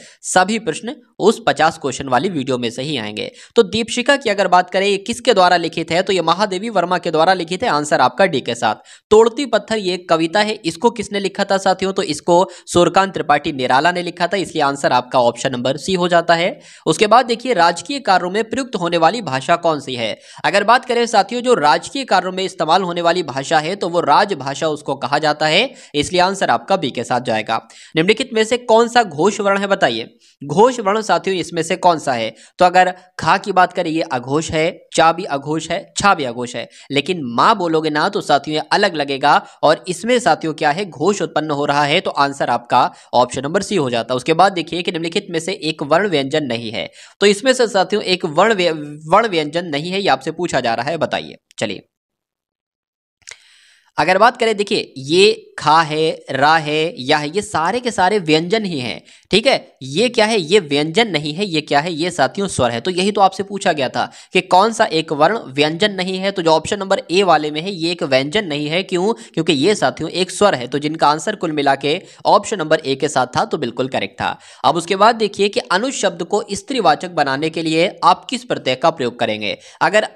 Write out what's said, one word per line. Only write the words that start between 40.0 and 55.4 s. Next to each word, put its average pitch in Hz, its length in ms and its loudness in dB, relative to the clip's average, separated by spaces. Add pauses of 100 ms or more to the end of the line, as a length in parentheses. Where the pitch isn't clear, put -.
साथियों, 156 360 0
क्या 156 160 0
है, 180 140 -2
घोष 175 380 -2
उत्पन्न 156 280 -4
हो 143 140 -2
रहा 143 200 2
है, 156 160 2
तो 185 100 -4
आंसर 139 400 -2
आपका 123 420 0 (220)
ऑप्शन 123 280 0
नंबर 170 200 -2
सी 196 140 -4
हो 139 140 0
जाता 120 240 -2
है। - 20 0
उसके 143 160 0
बाद 185 200 4
देखिए 170 300 -6
कि 190 100 -4
निम्नलिखित 170 380 -4
में 165 100 -4
से 170 120 -6
एक 156 300 -6
वर्ण 165 260 2
व्यंजन 147 360 0
नहीं 117 260 -6
है, 92 200 -8 (300)
तो 196 60 4
इसमें 208 260 2
से 254 160 0
साथियों, 190 340 0
एक 180 220 -2
वर्ण 180 300 2
व्य-, 156 440 -4 (140)
वर्ण 220 160 4
व्यंजन 165 360 -4
नहीं 156 260 -6
है, 190 100 -4
ये 185 80 -2
आपसे 139 220 0
पूछा 160 300 -4
जा 117 140 -2
रहा 120 160 -6
है, 170 60 -4
बताइए। 90 400 -6 (220)
चलिए, 107 300 -8 (2000)
अगर 175 200 4
बात 240 180 4
करें, 220 200 0
देखिए, 202 400 -4
ये 180 640 2